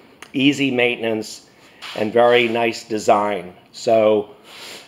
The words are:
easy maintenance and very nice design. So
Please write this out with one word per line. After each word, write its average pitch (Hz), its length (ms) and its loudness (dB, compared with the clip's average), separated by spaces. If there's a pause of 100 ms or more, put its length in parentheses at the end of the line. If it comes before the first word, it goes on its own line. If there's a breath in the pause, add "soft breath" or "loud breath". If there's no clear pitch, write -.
(320 soft breath)
easy 139 380 0
maintenance 117 760 -4 (500 loud breath)
and 107 160 -4
very 120 380 4
nice 117 340 -2
design. 104 720 -2 (180)
So 107 580 2 (580 loud breath)